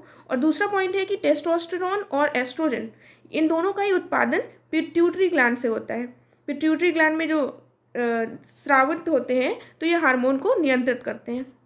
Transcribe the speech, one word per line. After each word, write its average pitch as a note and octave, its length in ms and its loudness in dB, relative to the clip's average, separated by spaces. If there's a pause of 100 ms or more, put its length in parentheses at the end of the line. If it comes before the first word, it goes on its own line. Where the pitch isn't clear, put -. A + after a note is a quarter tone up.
(300)
और C4 60 -2
दूसरा D4+ 300 2
पॉइंट F#4+ 300 -2
है F#4+ 80 -2
कि G4 140 -4
टेस्टोस्टेरोन E4+ 800 -2
और D4 360 0
एस्ट्रोजन B3+ 520 -4 (440)
इन D#4 160 2
दोनों E4 240 0
का G4+ 100 -4
ही G4+ 100 0
उत्पादन D4 500 0 (300)
पिट्यूटरी E4+ 560 0
ग्लैंड B3 300 2
से B3 100 -2
होता A3 260 -6
है। A#3+ 120 -6 (420)
पिट्यूटरी D#4 440 0
ग्लैंड D#4 240 2
में D#4+ 120 -2
जो, D#4 160 0 (500)
अ, A#3+ 60 -4 (560)
स्रावित C#4+ 520 4
होते B3+ 260 2
हैं C#4 220 0 (240)
तो D#4+ 60 0
ये E4+ 100 4
हार्मोन C4 420 2
को G4 160 0
नियंत्रित B3+ 480 0
करते A3 300 -8
हैं। B3+ 140 -6 (200)